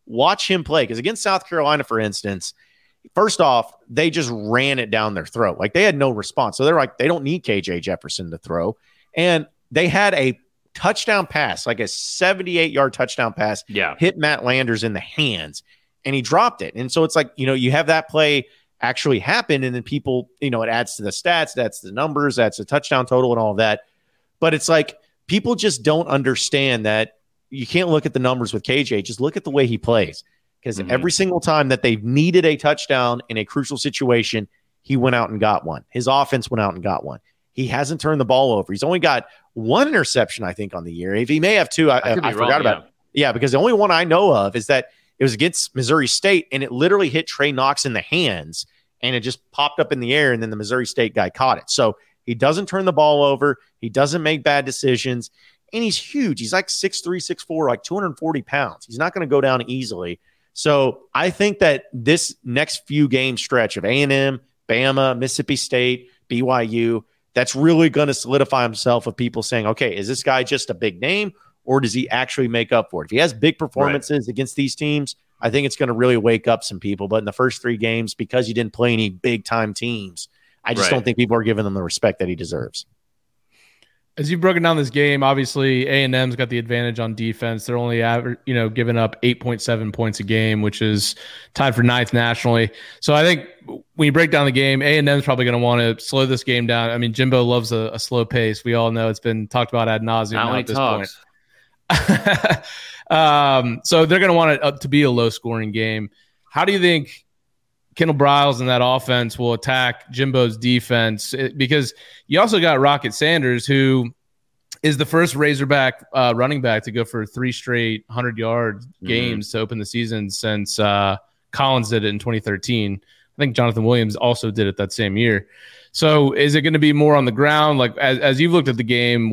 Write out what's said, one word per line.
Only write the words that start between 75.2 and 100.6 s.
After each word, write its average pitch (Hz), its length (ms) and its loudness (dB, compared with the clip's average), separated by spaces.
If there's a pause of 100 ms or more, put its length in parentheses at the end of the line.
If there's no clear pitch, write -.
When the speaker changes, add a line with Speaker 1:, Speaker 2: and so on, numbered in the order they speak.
Speaker 1:
I 113 100 -2
think 139 160 0
it's 127 80 -6
gonna 127 180 -2
really 123 240 4
wake 113 300 2
up 113 160 2
some 98 160 -10
people. 98 300 -6
But 110 80 0
in 110 80 -2
the 101 80 -6
first 127 280 0
three 120 160 -2
games, 113 380 -2
because 123 320 -2
you 113 80 -6
didn't 113 180 -2
play 120 200 0
any 110 180 0
big-time 113 640 -4
teams, 104 540 -8 (360)
I 113 100 -2
just 98 100 0
Speaker 2:
Right. 90 140 2
Speaker 1:
don't 110 60 -4
think 117 120 0
people 117 200 2
are 113 60 0
giving 107 220 0
them 98 100 -4
the 95 80 -4
respect 92 380 -2
that 90 80 -2
he 90 80 -4
deserves. 76 500 -10 (1300)
Speaker 3:
As 147 140 -4
you've 170 100 -2
broken 175 220 4
down 165 140 4
this 139 140 0
game, 143 340 2
obviously 135 640 2
A 139 160 2
and 127 100 0
M's 127 220 0
got 123 120 -2
the 120 100 -2
advantage 120 420 -2
on 113 160 -4
defense. 113 500 -4
They're 120 100 -2
only 120 240 -2
aver-, 120 460 -2
you 131 80 -2
know, 117 140 0
giving 117 280 0
up 113 280 0
eight 123 160 2
point 120 200 -4
seven 110 300 -2
points 110 300 -4
a - 20 -8
game, 110 400 0
which 104 180 -2
is 107 360 0 (380)
tied 135 200 2
for 120 80 2
ninth 120 300 2
nationally. 117 580 2 (300)
So - 120 0
I 147 120 4
think 170 240 0 (480)
when 156 100 2
you 147 60 4
break 160 180 4
down 143 140 2
the 139 80 2
game, 135 300 2
A 147 160 4
and 143 100 2
M's 143 160 2
probably 127 200 2
gonna 120 140 2
wanna 120 400 2
slow 135 280 0
this 131 180 -2
game 120 240 0
down. 117 220 0
I 117 80 -2
mean, 120 140 -2
Jimbo 127 300 2
loves 120 300 0
a, 113 200 -2
a 113 60 -10
slow 120 260 -2
pace. 110 400 -2
We 117 100 0
all 117 180 2
know 113 160 0
it's 110 100 -4
been 110 300 -4
talked 120 240 -2
about 117 160 0
ad 110 160 0
nauseam 113 320 -2
Speaker 2:
Not 107 80 0
Speaker 3:
now 117 80 -2
Speaker 2:
when 127 80 -2